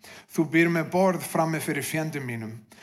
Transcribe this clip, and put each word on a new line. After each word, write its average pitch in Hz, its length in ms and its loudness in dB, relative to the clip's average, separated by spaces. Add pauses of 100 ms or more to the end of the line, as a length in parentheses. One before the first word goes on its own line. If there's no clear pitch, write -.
(360)
Þú 156 160 0
býr 165 180 6
með 165 220 0
borð 180 320 2
frammi 160 380 0
fyrir 143 260 -4
fjendum 156 400 -4
mínum. 113 320 -8 (240)